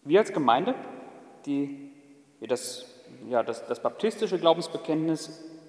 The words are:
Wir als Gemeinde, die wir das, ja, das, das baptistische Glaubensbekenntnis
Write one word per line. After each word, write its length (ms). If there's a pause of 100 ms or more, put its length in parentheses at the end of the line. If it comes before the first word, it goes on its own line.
Wir 160
als 120
Gemeinde, 440 (680)
die 460 (480)
wir 80
das, 380 (440)
ja, 140
das, 240
das 140
baptistische 580
Glaubensbekenntnis 1040 (260)